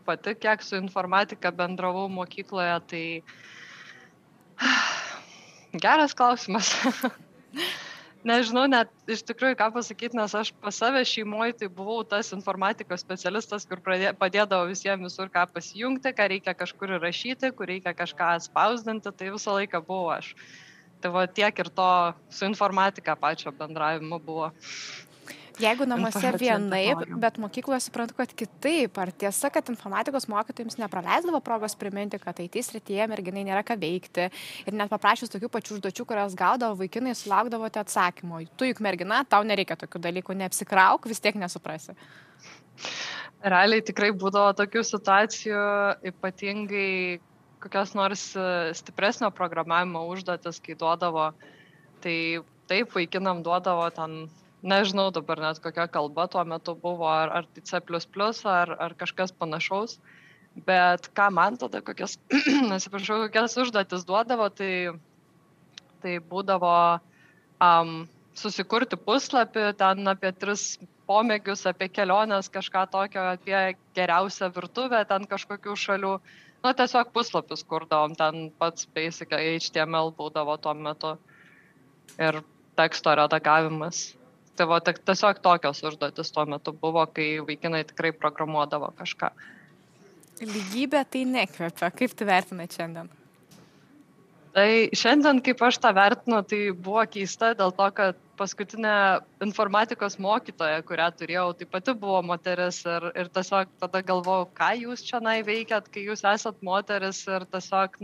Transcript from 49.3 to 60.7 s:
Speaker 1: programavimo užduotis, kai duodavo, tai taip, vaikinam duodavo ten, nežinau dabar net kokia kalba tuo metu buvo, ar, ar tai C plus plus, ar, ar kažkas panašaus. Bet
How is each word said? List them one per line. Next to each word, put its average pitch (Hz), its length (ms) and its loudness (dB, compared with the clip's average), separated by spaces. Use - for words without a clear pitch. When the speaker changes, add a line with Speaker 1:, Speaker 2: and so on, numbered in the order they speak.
Speaker 1:
programavimo 170 720 -2
užduotis, 180 480 -6
kai 160 160 -14
duodavo, 165 540 0
tai 165 380 -2
taip, 214 240 0
vaikinam 180 520 -2
duodavo 175 420 0
ten, 160 220 -8
nežinau 196 520 2
dabar 156 240 -4
net 156 240 -4
kokia 170 240 -2
kalba 156 400 -2
tuo 185 160 0
metu 165 320 -8
buvo, 170 320 -4
ar, 156 240 2
ar 170 160 -4
tai - 160 -20
C 180 160 -4
plus 170 260 -6
plus, 214 400 -4
ar, 175 340 2
ar 170 200 -6
kažkas 185 320 -4
panašaus. 170 680 -4
Bet 180 480 4